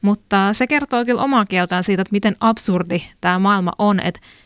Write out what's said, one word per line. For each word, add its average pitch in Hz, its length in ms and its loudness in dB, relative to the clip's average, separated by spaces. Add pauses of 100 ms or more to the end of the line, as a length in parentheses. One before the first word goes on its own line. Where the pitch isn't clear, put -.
mutta 202 520 0
se 247 140 0
kertoo 277 380 -2
kyllä 233 180 0
omaa 269 240 2
kieltään 180 380 -2
siitä, 190 180 0
että 190 100 -4
miten 202 280 0
absurdi 180 640 0 (180)
tää 180 180 0
maailma 190 400 2
on, 208 220 2
että - 200 -6 (260)